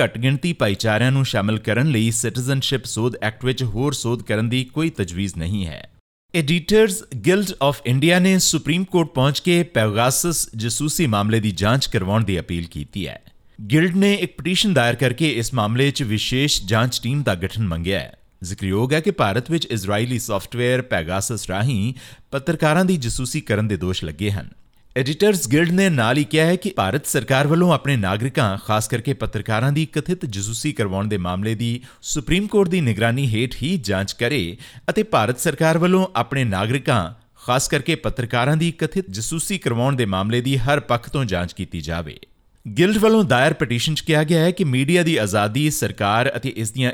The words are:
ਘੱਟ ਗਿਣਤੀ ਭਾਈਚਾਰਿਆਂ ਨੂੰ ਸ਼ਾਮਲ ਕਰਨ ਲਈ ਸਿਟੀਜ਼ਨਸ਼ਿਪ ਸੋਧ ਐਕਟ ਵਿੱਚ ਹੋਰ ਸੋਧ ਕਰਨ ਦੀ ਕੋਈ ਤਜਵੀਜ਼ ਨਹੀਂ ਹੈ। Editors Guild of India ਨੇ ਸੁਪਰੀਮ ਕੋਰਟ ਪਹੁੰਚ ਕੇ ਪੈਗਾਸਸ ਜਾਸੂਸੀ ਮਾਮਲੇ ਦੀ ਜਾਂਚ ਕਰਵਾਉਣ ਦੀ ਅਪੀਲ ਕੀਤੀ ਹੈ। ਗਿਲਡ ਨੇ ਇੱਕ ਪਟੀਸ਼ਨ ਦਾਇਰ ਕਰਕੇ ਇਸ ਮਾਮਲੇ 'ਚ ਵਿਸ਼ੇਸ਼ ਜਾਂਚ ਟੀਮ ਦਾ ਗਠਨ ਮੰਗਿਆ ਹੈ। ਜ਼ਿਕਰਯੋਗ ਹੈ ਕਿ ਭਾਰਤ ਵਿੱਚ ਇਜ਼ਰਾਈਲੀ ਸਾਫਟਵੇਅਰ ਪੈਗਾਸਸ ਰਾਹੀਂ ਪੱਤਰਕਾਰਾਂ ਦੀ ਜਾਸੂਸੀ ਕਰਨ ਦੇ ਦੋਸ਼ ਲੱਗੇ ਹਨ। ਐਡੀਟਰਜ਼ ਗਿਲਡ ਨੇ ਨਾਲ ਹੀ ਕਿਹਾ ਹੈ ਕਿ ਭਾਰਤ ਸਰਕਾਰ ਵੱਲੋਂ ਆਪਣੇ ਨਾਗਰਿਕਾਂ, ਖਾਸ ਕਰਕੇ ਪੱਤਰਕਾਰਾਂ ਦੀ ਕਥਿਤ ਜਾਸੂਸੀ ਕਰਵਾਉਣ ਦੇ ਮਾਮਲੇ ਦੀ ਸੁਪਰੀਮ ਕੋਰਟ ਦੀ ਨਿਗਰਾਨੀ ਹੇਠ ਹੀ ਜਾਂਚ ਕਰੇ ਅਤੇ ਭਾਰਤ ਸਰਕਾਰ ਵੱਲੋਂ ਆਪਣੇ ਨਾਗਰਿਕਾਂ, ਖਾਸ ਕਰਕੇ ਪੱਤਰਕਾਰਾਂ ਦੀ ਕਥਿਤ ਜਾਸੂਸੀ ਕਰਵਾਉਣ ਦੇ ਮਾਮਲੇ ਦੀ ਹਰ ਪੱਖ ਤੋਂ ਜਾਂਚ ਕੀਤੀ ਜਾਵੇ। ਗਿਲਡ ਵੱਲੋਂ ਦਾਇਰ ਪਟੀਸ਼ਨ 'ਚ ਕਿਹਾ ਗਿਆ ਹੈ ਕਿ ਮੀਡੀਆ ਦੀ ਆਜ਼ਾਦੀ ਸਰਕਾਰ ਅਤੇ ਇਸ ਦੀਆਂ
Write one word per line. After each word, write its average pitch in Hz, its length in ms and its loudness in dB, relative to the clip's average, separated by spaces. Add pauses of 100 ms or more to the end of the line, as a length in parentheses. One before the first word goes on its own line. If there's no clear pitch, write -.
ਘੱਟ - 140 -2
ਗਿਣਤੀ 139 360 0
ਭਾਈਚਾਰਿਆਂ 110 580 2
ਨੂੰ 135 140 2
ਸ਼ਾਮਲ 107 340 0
ਕਰਨ 120 320 0
ਲਈ 113 200 2
ਸਿਟੀਜ਼ਨਸ਼ਿਪ 127 760 -2
ਸੋਧ 117 360 -2
ਐਕਟ 110 240 -4
ਵਿੱਚ 127 180 -2
ਹੋਰ 123 300 -2
ਸੋਧ 117 280 -4
ਕਰਨ 110 280 -2
ਦੀ 127 140 0
ਕੋਈ 160 260 -4
ਤਜਵੀਜ਼ 90 480 -4
ਨਹੀਂ 90 300 -4
ਹੈ। 73 140 -12 (560)
Editors 175 560 2 (360)
Guild 190 180 2
of 135 480 -2
India 165 240 4
ਨੇ 185 200 4
ਸੁਪਰੀਮ 160 440 0
ਕੋਰਟ 175 240 2
ਪਹੁੰਚ 135 320 0
ਕੇ 175 240 2
ਪੈਗਾਸਸ 117 920 0
ਜਾਸੂਸੀ 139 520 -2
ਮਾਮਲੇ 107 320 2
ਦੀ 104 120 0
ਜਾਂਚ 104 340 2
ਕਰਵਾਉਣ 104 380 0
ਦੀ 92 160 0
ਅਪੀਲ 85 260 -4
ਕੀਤੀ 80 420 -8
ਹੈ। 53 140 -14 (500)
ਗਿਲਡ 170 240 4
ਨੇ 202 180 4
ਇੱਕ 180 240 -4
ਪਟੀਸ਼ਨ 180 360 0
ਦਾਇਰ 120 220 4
ਕਰਕੇ 131 340 0
ਇਸ 113 240 -2
ਮਾਮਲੇ 123 380 2
'ਚ 139 120 -4
ਵਿਸ਼ੇਸ਼ 123 600 0
ਜਾਂਚ 113 360 0
ਟੀਮ 139 220 -2
ਦਾ 104 120 0
ਗਠਨ 95 320 -4
ਮੰਗਿਆ 85 320 -2
ਹੈ। - 180 -12 (260)
ਜ਼ਿਕਰਯੋਗ 98 500 -2
ਹੈ 156 60 2
ਕਿ 175 120 0
ਭਾਰਤ 123 400 0
ਵਿੱਚ 165 140 0
ਇਜ਼ਰਾਈਲੀ 110 540 -2
ਸਾਫਟਵੇਅਰ 120 600 -2
ਪੈਗਾਸਸ 98 680 -4
ਰਾਹੀਂ 110 440 0 (380)
ਪੱਤਰਕਾਰਾਂ 156 540 2
ਦੀ 185 120 2
ਜਾਸੂਸੀ 127 440 -4
ਕਰਨ 110 260 0
ਦੇ 101 100 0
ਦੋਸ਼ 90 260 -2
ਲੱਗੇ 80 280 -4
ਹਨ। 92 180 -6 (480)
ਐਡੀਟਰਜ਼ 151 520 0
ਗਿਲਡ 165 220 4
ਨੇ 190 180 4
ਨਾਲ 127 280 2
ਹੀ 147 60 2
ਕਿਹਾ 156 220 2
ਹੈ 175 100 4
ਕਿ 185 140 -4
ਭਾਰਤ 101 360 0
ਸਰਕਾਰ 135 420 2
ਵੱਲੋਂ 170 260 4
ਆਪਣੇ 139 220 2
ਨਾਗਰਿਕਾਂ, 104 600 0
ਖਾਸ 107 300 -2
ਕਰਕੇ 131 260 -2
ਪੱਤਰਕਾਰਾਂ 113 580 -2
ਦੀ 156 140 0
ਕਥਿਤ 170 400 -4
ਜਾਸੂਸੀ 110 460 -4
ਕਰਵਾਉਣ 101 360 -2
ਦੇ 104 100 0
ਮਾਮਲੇ 92 380 -2
ਦੀ 120 260 -4 (200)
ਸੁਪਰੀਮ 175 460 -2
ਕੋਰਟ 202 220 2
ਦੀ 180 120 2
ਨਿਗਰਾਨੀ 117 460 2
ਹੇਠ 117 360 0
ਹੀ 180 140 0
ਜਾਂਚ 98 360 -2
ਕਰੇ 117 440 -2 (320)
ਅਤੇ 214 140 0
ਭਾਰਤ 123 360 0
ਸਰਕਾਰ 160 380 2
ਵੱਲੋਂ 185 380 4
ਆਪਣੇ 127 280 0
ਨਾਗਰਿਕਾਂ, 110 720 0 (320)
ਖਾਸ 127 220 0
ਕਰਕੇ 151 280 0
ਪੱਤਰਕਾਰਾਂ 123 600 0
ਦੀ 170 140 0
ਕਥਿਤ 185 380 -4
ਜਾਸੂਸੀ 160 480 -6
ਕਰਵਾਉਣ 127 380 0
ਦੇ 123 100 0
ਮਾਮਲੇ 101 360 0
ਦੀ 135 160 0
ਹਰ 139 220 2
ਪੱਖ 120 300 -2
ਤੋਂ 139 160 -2
ਜਾਂਚ 90 280 -4
ਕੀਤੀ 90 280 -8
ਜਾਵੇ। 80 380 -8 (580)
ਗਿਲਡ 196 200 4
ਵੱਲੋਂ 220 260 6
ਦਾਇਰ 135 300 4
ਪਟੀਸ਼ਨ 127 400 -2
'ਚ - 80 -4
ਕਿਹਾ 156 220 2
ਗਿਆ 165 160 2
ਹੈ 170 120 4
ਕਿ 185 120 -2
ਮੀਡੀਆ 143 400 2
ਦੀ 165 140 0
ਆਜ਼ਾਦੀ 107 520 0
ਸਰਕਾਰ 113 680 0
ਅਤੇ 123 180 -6
ਇਸ 107 160 -4
ਦੀਆਂ 127 220 -2